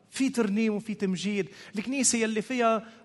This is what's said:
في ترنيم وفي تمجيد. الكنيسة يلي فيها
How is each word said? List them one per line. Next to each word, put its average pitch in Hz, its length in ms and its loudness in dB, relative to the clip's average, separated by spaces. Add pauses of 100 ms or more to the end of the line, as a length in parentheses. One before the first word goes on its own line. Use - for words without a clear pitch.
(100)
في 269 200 0
ترنيم 214 460 2
وفي 208 180 -6
تمجيد. 190 560 -2 (260)
الكنيسة 240 440 0
يلي 220 220 0
فيها 226 460 0 (180)